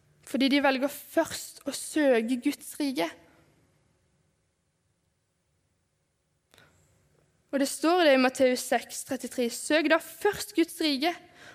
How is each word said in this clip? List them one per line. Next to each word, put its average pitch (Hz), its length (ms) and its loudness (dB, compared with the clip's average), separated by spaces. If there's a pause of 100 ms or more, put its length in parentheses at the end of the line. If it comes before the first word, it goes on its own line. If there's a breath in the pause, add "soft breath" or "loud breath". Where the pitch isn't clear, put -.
(280)
Fordi 269 240 0
de 285 120 2
velger 262 280 2
først - 760 -6
å 269 80 -6
søke 247 680 0
Guds - 340 -6
rike. 302 300 -2 (4000 soft breath)
Og 277 80 0
det 359 80 2
står 349 360 2
det 277 120 6
i 262 80 4
Matteus 254 480 2
seks - 360 -4
trettitre: 247 440 -4
«Søk 302 400 0
da 330 80 4
først - 560 -4
Guds 330 280 0
rike 294 280 0 (420 loud breath)